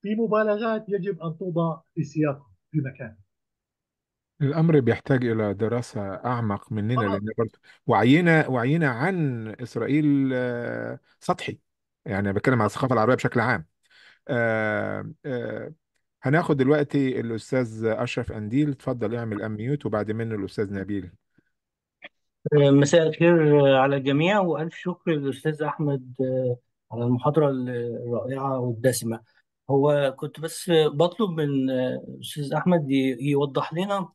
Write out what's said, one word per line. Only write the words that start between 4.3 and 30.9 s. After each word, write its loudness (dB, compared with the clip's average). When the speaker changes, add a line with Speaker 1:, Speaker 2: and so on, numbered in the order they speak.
Speaker 2:
الأمر 4
بيحتاج 2
إلى 0
دراسة -4
أعمق -4
مننا، -2
Speaker 1:
آه. 0
Speaker 2:
لأن -4
برضه -4
وعينا، 6
وعينا 0
عن -2
إسرائيل، 0
آه، -6
سطحي. -6
يعني -4
أنا 0
بتكلم 2
عن 4
الثقافة -2
العربية 4
بشكل 0
عام. -2
آه، -2
آه، -8
هناخد 2
دلوقتي 2
الأستاذ -4
أشرف -2
أنديل، 0
اتفضل -4
اعمل -4
أنميوت، -4
وبعد -2
منه -4
الأستاذ -6
نبيل. -6
Speaker 3:
مساء 6
الخير 6
على 4
الجميع، 2
وألف -2
شكر -6
للأستاذ -2
أحمد -4
على -4
المحاضرة 2
الرائعة -4
والدسمة. -2
هو 2
كنت -10
بس -8
بطلب 2